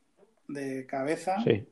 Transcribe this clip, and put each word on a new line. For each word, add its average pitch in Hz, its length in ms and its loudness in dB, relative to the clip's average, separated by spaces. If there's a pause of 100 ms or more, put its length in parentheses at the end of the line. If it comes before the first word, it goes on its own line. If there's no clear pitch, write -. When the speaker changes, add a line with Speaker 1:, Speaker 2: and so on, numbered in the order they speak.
(480)
Speaker 1:
de 135 380 -6
cabeza, 160 580 0
Speaker 2:
Sí. 104 280 4